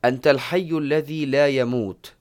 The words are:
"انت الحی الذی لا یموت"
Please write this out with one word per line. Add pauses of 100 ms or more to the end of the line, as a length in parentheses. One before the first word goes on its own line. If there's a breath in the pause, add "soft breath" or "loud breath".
"انت
الحی
الذی
لا
یموت" (140)